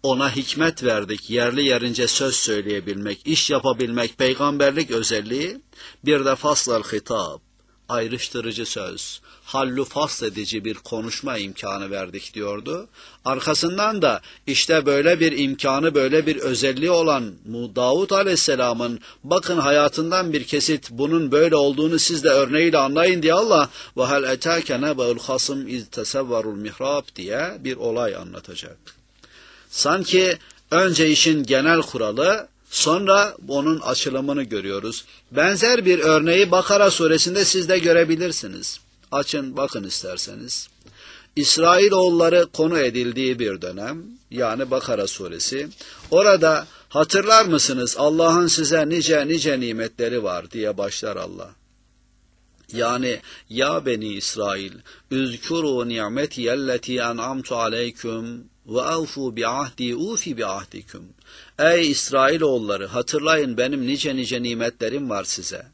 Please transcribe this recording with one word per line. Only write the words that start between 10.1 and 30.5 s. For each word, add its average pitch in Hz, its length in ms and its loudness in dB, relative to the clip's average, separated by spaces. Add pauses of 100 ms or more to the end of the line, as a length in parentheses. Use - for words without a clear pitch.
edici 104 400 -6
bir 110 100 -6
konuşma 113 640 -8
imkanı 98 520 -8
verdik 95 440 -10
diyordu. 110 540 -8 (360)
Arkasından 170 800 -2
da 117 180 2 (260)
işte 143 400 2
böyle 151 340 4
bir 156 180 2
imkanı, 139 560 0
böyle 143 320 4
bir 156 100 0
özelliği 131 540 0
olan 143 440 2 (120)
Mu-, 117 300 -8
Davud 135 340 2
Aleyhisselam'ın, 127 920 0 (240)
bakın 170 340 0
hayatından 156 760 2
bir 135 120 -2
kesit, 147 460 -2
bunun 143 420 0
böyle 156 240 6
olduğunu 147 420 2
siz 156 260 0
de 160 40 6
örneğiyle 147 500 4
anlayın 160 440 2
diye 160 120 4
Allah, 185 360 4 (260)
"Ve 127 100 2
hel 139 160 0
etâke 131 580 -2
nebe'ul 127 380 0
hasım 131 500 -4
iz 120 220 -8
tesevverul 113 680 -4
mihrab" 135 480 -4 (120)
diye 135 440 -6
bir 131 160 -6
olay 113 400 -2
anlatacak. 87 600 -16 (960)
Sanki 180 680 2 (320)